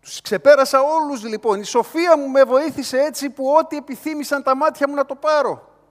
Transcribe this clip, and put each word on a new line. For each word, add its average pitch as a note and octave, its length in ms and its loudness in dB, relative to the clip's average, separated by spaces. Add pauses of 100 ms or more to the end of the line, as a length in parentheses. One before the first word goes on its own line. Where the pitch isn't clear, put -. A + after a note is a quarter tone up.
Τους - 200 -18
ξεπέρασα C4 600 4
όλους, C#4+ 420 -2
λοιπόν. G#3+ 360 -4
Η G#3 40 -10
σοφία D#4 540 0
μου C#4 120 -6
με C4+ 140 4
βοήθησε C4 540 0
έτσι C#4+ 320 -2
που C4+ 300 -2
ό,τι D#4 180 -4
επιθύμησαν C#4+ 680 -8
τα C4 120 2
μάτια C#4+ 340 -2
μου C#4+ 60 -8
να C#4 100 -2
το C#4 100 -10
πάρω. C#4 540 -2 (220)